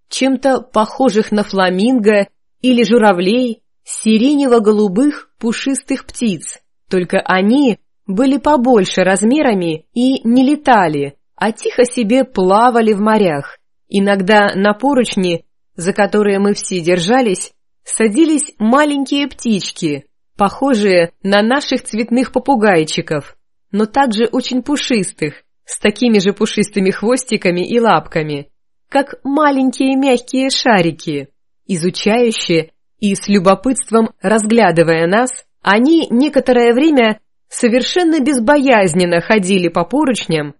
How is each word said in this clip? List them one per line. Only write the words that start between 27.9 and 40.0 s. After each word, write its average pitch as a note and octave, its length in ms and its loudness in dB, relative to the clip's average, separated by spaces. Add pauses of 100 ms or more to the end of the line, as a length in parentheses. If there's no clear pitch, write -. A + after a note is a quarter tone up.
как - 360 -4
маленькие C4+ 720 0
мягкие C4 540 0
шарики. E3 800 -2 (380)
Изучающе F#3 1080 -2 (260)
и G3+ 160 -2
с - 140 -8
любопытством G#3 840 0 (100)
разглядывая F#3 840 2
нас, A3+ 240 0 (320)
они B3+ 480 2
некоторое A#3+ 640 2
время B3 460 2 (280)
совершенно D#4 720 0
безбоязненно A3+ 1000 2
ходили F#3 480 0
по E3+ 160 -2
поручням F3+ 760 -2